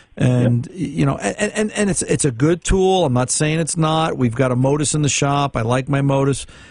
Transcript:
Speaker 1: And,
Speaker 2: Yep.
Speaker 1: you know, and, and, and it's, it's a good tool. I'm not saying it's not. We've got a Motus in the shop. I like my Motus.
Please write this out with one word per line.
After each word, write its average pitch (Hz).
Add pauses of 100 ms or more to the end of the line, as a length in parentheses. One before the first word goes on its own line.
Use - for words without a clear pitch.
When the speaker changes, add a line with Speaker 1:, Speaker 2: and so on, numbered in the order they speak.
(140)
Speaker 1:
And, 123
Speaker 2:
Yep. -
Speaker 1:
you 156
know, 139
and, -
and, 214
and 202
it's, 170
it's -
a 139
good 147
tool. 190
I'm 127
not 127
saying 156
it's 165
not. 160
We've 120
got 127
a 123
Motus 139
in 151
the 147
shop. 143
I 117
like 127
my 139
Motus. 139 (260)